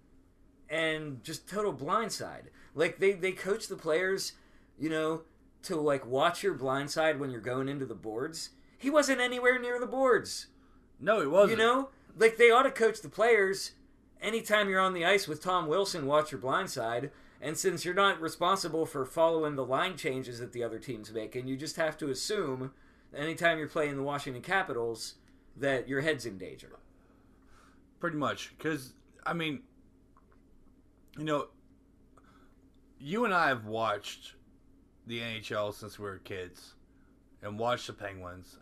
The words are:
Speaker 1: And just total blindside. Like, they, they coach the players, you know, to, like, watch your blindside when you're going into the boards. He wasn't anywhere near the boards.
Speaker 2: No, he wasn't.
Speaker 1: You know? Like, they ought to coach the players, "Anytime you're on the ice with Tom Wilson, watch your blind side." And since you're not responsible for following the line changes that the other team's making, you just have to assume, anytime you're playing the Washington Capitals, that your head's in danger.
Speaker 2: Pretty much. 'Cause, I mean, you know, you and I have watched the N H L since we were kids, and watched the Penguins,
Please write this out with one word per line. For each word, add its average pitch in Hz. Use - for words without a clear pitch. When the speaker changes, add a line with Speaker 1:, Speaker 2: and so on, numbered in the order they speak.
Speaker 1:
And 156
just -
total 202
blindside. 131
Like, 170
they, 196
they 185
coach 190
the 190
players, 175
you 156
know, 160
to, 185
like, 147
watch 139
your 190
blindside 139
when 139
you're 120
going 127
into 139
the 117
boards. 127
He 262
wasn't 269
anywhere 247
near 247
the 247
boards. 247
Speaker 2:
No, 202
he 143
wasn't. 190
Speaker 1:
You 220
know? 262
Like, 220
they 240
ought 247
to 269
coach 226
the 147
players, 196
"Anytime 208
you're 190
on 190
the 175
ice 196
with 151
Tom 180
Wilson, 175
watch 151
your 131
blind 151
side." 123
And 156
since 175
you're 175
not 190
responsible 165
for 143
following 160
the 135
line 151
changes 131
that 120
the 120
other 113
team's 107
making, 110
you 131
just 147
have 156
to 151
assume, 135
anytime 160
you're 151
playing 147
the 135
Washington 139
Capitals, 120
that 131
your 135
head's 147
in 98
danger. 80
Speaker 2:
Pretty 165
much. 117
'Cause, 147
I -
mean, 160
you 151
know, 151
you 190
and 202
I 170
have 120
watched 107
the 117
N 117
H 104
L 104
since 101
we 104
were 95
kids, 90
and 104
watched 120
the 113
Penguins, 92